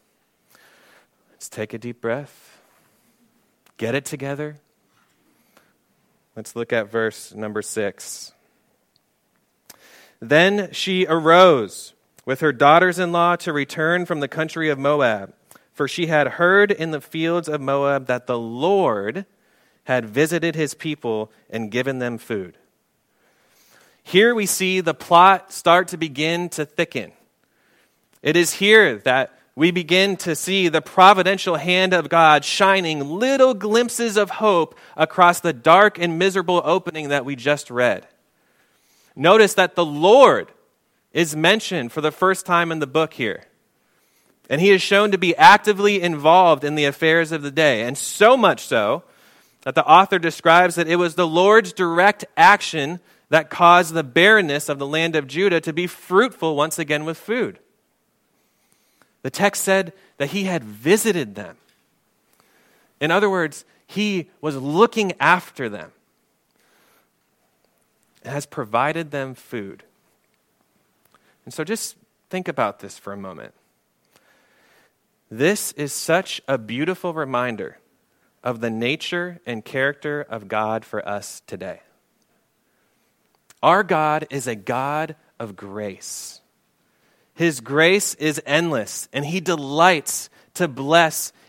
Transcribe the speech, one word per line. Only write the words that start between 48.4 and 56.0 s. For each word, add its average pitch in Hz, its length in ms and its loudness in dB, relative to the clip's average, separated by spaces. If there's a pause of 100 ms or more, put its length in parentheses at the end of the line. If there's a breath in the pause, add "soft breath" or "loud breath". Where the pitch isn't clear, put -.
so 120 380 0 (600 soft breath)
that 131 120 -6
the 160 100 2
author 185 340 6
describes 170 560 4
that 165 120 -2
it 165 80 0
was 175 200 0
the 175 120 0
Lord's 185 460 4
direct 180 500 2 (140)
action 165 640 4 (300 soft breath)
that 151 200 2
caused 175 440 4
the 165 100 -2
barrenness 165 640 2
of 139 100 -4
the 139 80 -8
land 160 280 -2
of 147 120 -2
Judah 170 320 0
to 160 140 -8
be 175 140 -4
fruitful 180 680 -2